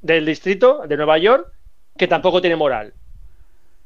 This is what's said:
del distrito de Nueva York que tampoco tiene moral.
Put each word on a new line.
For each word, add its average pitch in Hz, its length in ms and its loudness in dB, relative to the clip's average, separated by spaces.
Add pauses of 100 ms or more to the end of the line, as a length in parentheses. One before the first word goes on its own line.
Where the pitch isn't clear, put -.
del 160 240 0
distrito 202 640 0
de 147 100 -4
Nueva 151 200 2
York 233 340 2 (460)
que 180 100 0
tampoco 175 340 0
tiene 170 140 0
moral. 127 380 -4 (920)